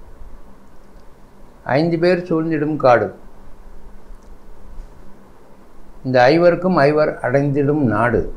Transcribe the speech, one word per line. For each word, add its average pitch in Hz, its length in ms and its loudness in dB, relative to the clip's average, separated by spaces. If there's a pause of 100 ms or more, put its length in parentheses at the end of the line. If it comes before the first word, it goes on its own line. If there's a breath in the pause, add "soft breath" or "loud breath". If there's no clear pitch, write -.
(1600)
ஐந்து 165 360 0
பேர் 175 280 2
சூழ்ந்திடும் 160 480 -2
காடு, 120 320 4 (3000)
இந்த 127 220 0
ஐவருக்கும் 170 520 4
ஐவர் 151 440 4
அடைந்திடும் 143 680 2
நாடு. 110 340 2 (160)